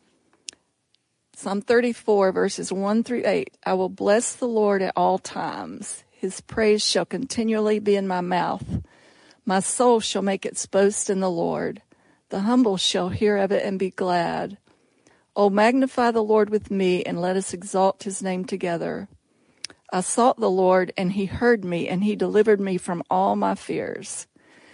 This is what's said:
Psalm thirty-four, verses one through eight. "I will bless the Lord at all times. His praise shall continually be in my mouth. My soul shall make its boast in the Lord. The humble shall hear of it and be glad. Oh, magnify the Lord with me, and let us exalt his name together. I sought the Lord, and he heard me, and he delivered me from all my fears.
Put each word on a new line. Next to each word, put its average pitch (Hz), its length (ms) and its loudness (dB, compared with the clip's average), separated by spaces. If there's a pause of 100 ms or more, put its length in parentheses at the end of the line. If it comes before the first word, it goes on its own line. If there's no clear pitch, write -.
(1400)
Psalm 196 240 -4
thirty-four, 220 720 2
verses 185 400 -2
one 202 300 0
through 240 220 -4
eight. - 400 -2
"I 185 100 0
will 185 140 0
bless 202 480 0
the 247 120 -4
Lord 208 340 2
at 185 140 -2
all 185 220 2
times. - 920 -10
His - 300 -8
praise 214 440 2
shall 180 200 0
continually 214 760 -2
be 208 180 2
in 196 100 -2
my 180 160 -2
mouth. 175 420 -2 (800)
My 190 160 2
soul 240 400 4
shall 202 220 -4
make 196 240 -2
its - 180 -6
boast 202 460 2
in 190 100 0
the 185 100 0
Lord. 165 520 -4 (480)
The 190 100 -4
humble 220 380 4
shall 185 320 -2
hear 208 260 2
of 196 160 0
it 196 100 2
and 196 160 -4
be 185 120 -2
glad. 175 680 -2 (800)
Oh, 202 140 4
magnify 240 640 2
the 226 120 0
Lord 214 240 4
with 208 220 -2
me, 185 320 0
and 175 180 -6
let 185 160 0
us 190 160 -4
exalt 190 520 0
his 190 180 -8
name 185 240 -4
together. 170 640 -6 (840)
I 185 80 -2
sought 240 400 0
the 202 100 0
Lord, 185 460 2
and 185 160 -2
he 196 140 -2
heard 233 380 0
me, 175 240 -4
and 185 140 -2
he 208 140 0
delivered 202 440 2
me 190 180 -2
from 175 320 -6
all 196 260 2
my 196 180 0
fears. - 720 -8 (460)